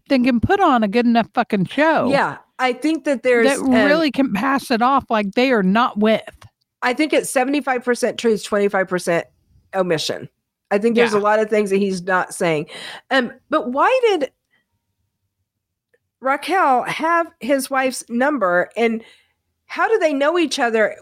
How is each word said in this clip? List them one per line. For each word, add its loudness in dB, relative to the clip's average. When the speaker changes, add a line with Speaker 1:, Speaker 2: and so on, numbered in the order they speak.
Speaker 1:
that 2
can 2
put 0
on 2
a -2
good 0
enough 2
fucking 0
show. 0
Speaker 2:
Yeah. 0
I 0
think -2
that -2
there's, 4
Speaker 1:
That 2
Speaker 2:
um, -2
Speaker 1:
really 2
can 0
pass -2
it 0
off 2
like -2
they 2
are 2
not 2
with. 2
Speaker 2:
I -2
think 0
it's 0
seventy-five -2
percent -2
truth, 0
twenty-five -2
percent -2
omission. -4
I 0
think 0
there's 2
Speaker 1:
Yeah. 2
Speaker 2:
a 2
lot 2
of 0
things 0
that 0
he's -2
not -2
saying. -2
Um, 0
but -2
why 2
did 0
Raquel 0
have -2
his -2
wife's -2
number, 0
and 0
how -2
do 2
they 2
know 0
each -2
other 0